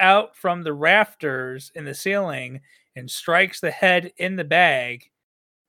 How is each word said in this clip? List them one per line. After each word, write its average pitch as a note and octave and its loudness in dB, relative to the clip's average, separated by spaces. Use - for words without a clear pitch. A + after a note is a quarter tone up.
out G3 4
from F3 -4
the D#3+ -4
rafters C#3+ 0
in D#3 -12
the C#3 -10
ceiling C#3 -4
and B2+ -14
strikes F3+ 0
the D#3 -4
head F3+ 2
in F#3 -4
the F3 -4
bag. C#3+ 0